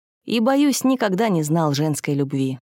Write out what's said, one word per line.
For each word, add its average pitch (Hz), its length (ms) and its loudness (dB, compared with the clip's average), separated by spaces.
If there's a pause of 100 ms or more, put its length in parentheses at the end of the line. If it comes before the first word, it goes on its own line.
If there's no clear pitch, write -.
(240)
и, 233 160 -2
боюсь, 269 440 2
никогда 226 440 0
не 170 140 0
знал 151 320 0
женской 147 400 -2
любви. 135 440 -2 (180)